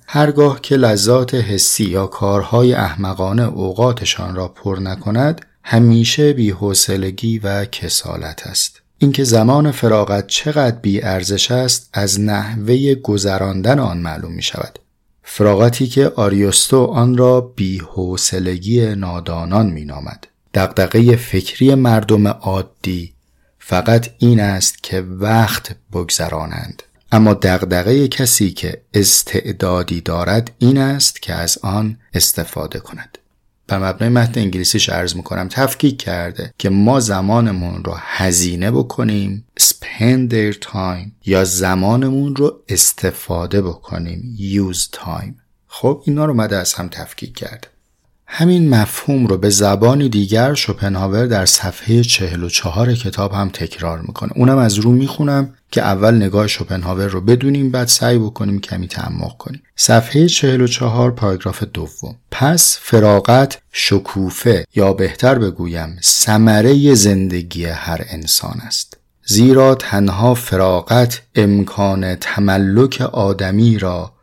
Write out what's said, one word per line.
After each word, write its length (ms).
هرگاه 540
که 160
لذات 580
حسی 500
یا 220
کارهای 680
احمقانه 680
اوقاتشان 920
را 140
پر 340
نکند، 640
همیشه 680
بی‌حوصلگی 1080
و 260
کسالت 840
است. 360
اینکه 260
زمان 460
فراغت 560
چقدر 500
بی‌ارزش 760
است، 420
از 280
نحوه 720
گذراندن 840
آن 200
معلوم 340
می‌شود. 460
فراغتی 640
که 220
آریوستو 760
آن 320
را 240
بی‌حوصلگی 1500
نادانان 800
می‌نامد. 600
دغدغه 640
فکری 580
مردم 540
عادی 840
فقط 500
این 220
است 420
که 180
وقت 760
بگذرانند، 920
اما 220
دغدغه 760
کسی 420
که 320
استعدادی 1040
دارد 580
این 200
است 440
که 120
از 280
آن 360
استفاده 640
کند. 400
بر 100
مبنای 300
متن 320
انگلیسیش 480
عرض 280
می‌کنم، 320
تفکیک 540
کرده 560
که 120
ما 300
زمانمون 840
رو 140
هزینه 720
بکنیم، 760
spend 720
their 240
time، 720
یا 180
زمانمون 920
رو 320
استفاده 920
بکنیم، 760
use 580
time. 380
خب، 400
اینا 180
رو 80
اومده 240
از 180
هم 140
تفکیک 480
کرده. 320
همین 400
مفهوم 580
رو 120
به 120
زبانی 580
دیگر 460
شوپنهاور 720
در 200
صفحه 560
چهل 400
و 60
چهار 460
کتاب 380
هم 160
تکرار 520
می‌کنه. 340
اونم 240
از 160
رو 180
می‌خونم 640
که 120
اول 320
نگاه 320
شوپنهاور 600
رو 140
بدونیم، 500
بعد 180
سعی 300
بکنیم 420
کمی 280
تعمق 480
کنیم. 260
صفحه 500
چهل 340
و 60
چهار، 440
پاراگراف 520
دوم. 540
پس 520
فراغت 760
شکوفه، 920
یا 180
بهتر 460
بگویم 640
ثمره 920
زندگی 680
هر 440
انسان 520
است. 360
زیرا 480
تنها 600
فراغت 880
امکان 800
تملک 840
آدمی 800
را 340